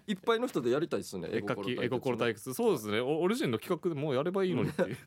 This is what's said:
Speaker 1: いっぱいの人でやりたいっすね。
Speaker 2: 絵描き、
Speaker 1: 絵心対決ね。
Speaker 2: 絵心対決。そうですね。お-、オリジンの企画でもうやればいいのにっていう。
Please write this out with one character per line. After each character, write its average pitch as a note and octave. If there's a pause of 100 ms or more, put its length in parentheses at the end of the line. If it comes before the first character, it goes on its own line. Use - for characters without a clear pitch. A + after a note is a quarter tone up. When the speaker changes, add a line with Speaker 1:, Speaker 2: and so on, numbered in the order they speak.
Speaker 1:
い G#3+
っ -
ぱ A3+
い A3+
の B3
人 E3
で A#2
や C3+
り E3
た B2
い G2+
っ -
す -
ね。 E2
Speaker 2:
絵 A2
描 G#2
き、 G#2
Speaker 1:
絵 B2
心 -
対 -
決 -
ね。 B2+
Speaker 2:
絵 A#2+
心 B2
対 A#2
決。 B2+
そ A#3
う -
で D#3+
す G#2+
ね。 G#2
お-、 D3
オ F3+
リ G#3+
ジ C4
ン C#3+
の A2
企 F3
画 E3+
で C#3+
も D3
う B2+
や C3+
れ F3
ば G3
い F#3
い E3
の A#2
に -
っ -
て F#3+
い G2+
う。 C3+